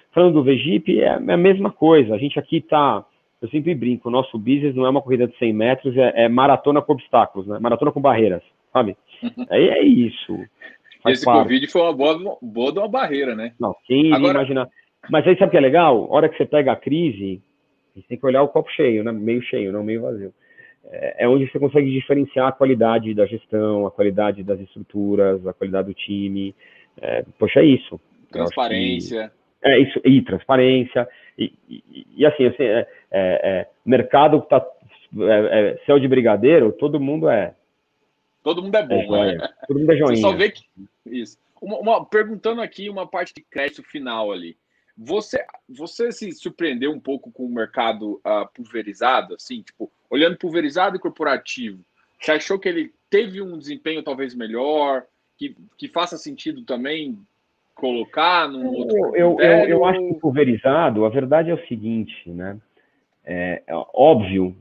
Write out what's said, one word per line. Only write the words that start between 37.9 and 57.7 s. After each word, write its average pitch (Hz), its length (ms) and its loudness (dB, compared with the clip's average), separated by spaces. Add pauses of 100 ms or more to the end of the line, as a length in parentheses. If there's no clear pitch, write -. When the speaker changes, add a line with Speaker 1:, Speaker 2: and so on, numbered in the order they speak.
Speaker 2:
Todo 170 160 -2
mundo 196 140 -4
é 214 100 2
bom, 127 120 -2
Speaker 1:
é 104 100 -2
joia. 101 300 0
Speaker 2:
né? 80 120 -8 (200)
Speaker 1:
Todo 139 100 -2
mundo 156 140 4
é 156 60 4
Speaker 2:
Você 135 180 2
só 104 140 2
Speaker 1:
joinha. 113 60 0
Speaker 2:
vê 208 140 2
que, - 140 -18 (420)
isso. 117 320 -12 (220)
Uma, 208 180 -10
uma, 208 260 0
perguntando 214 560 -2
aqui 202 300 -12
uma 190 160 -10
parte 180 260 -8
de - 80 -20
crédito - 440 -8
final 113 480 -6
ali. 87 240 -12 (420)
Você, 156 460 -6 (240)
você 165 420 -8
se 196 220 -14
surpreendeu 147 580 -6
um 147 80 -10
pouco 131 320 -10
com 127 140 -14
o 123 40 -8
mercado, 110 760 -6
ah, 104 280 -2
pulverizado, 113 840 -4
assim, 120 260 -16
tipo, - 260 -16 (220)
olhando 165 260 0
pulverizado 170 600 -4
e - 20 -12
corporativo, 165 800 -6 (400)
você - 140 -2
achou 156 260 -2
que 190 100 -6
ele 170 240 -6 (160)
teve 202 320 -2
um 180 160 -12
desempenho 147 460 -10
talvez 131 320 -10
melhor, 131 720 -2 (340)
que, 143 160 -12 (240)
que 143 80 -12
faça 170 300 -6
sentido 139 480 -12
também 131 520 -8 (600)